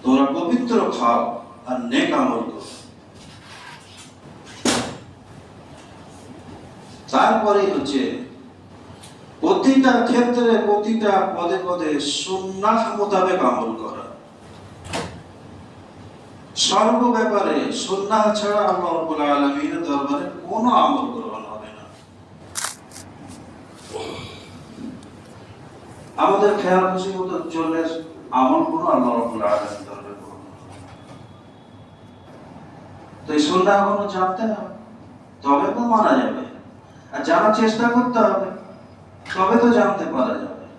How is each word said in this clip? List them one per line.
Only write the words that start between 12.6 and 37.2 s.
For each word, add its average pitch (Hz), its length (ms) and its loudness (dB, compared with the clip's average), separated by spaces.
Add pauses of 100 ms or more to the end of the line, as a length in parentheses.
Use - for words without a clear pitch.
মোতাবেক 190 420 2
আমল 117 360 0
করা। - 260 -10 (2500)
সর্ব 233 520 2
ব্যাপারে 190 640 0
সুন্নাহ 208 600 0
ছাড়া 202 240 -2
আল্লাহ 180 400 0
রাব্বুল 156 240 -4
আলামিনের 147 600 -2
দরবারে 143 460 -4 (200)
কোনো 233 200 0
আমল 123 420 2
গ্রহণ 110 340 -10
হবে - 220 -14
না। - 160 -20 (4000)
আমাদের - 440 4
খেয়াল 185 320 4
খুশি 185 160 -4
মতো - 400 -6
চললে 165 340 -2 (480)
আমল 254 320 4
কোনো - 220 -2
আল্লাহ 123 340 2
রাব্বুল 110 220 -4
আলামিনের 104 440 -2
দরবারে - 340 -16
গ্রহণ - 220 -18
হবে - 300 -20
না। - 160 -20 (2500)
তো 151 60 -4
এই 151 60 4
সুন্নাহ 180 540 4
এখনো - 140 -2
জানতে 185 340 -2
হবে, 220 340 -4 (640)
তবে 143 320 2
তো 226 60 -4
মানা - 380 4
যাবে, - 280 -2 (640)
আর - 120 -8